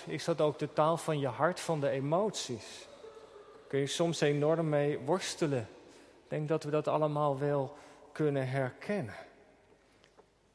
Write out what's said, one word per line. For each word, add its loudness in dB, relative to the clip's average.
is -6
dat 0
ook 4
de -4
taal 4
van -2
je 0
hart, 0
van -2
de 2
emoties. 0
Kun 2
je 0
soms 0
enorm 4
mee 2
worstelen. 0
Ik -18
denk -4
dat 0
we -4
dat 0
allemaal 2
wel 0
kunnen 0
herkennen. -2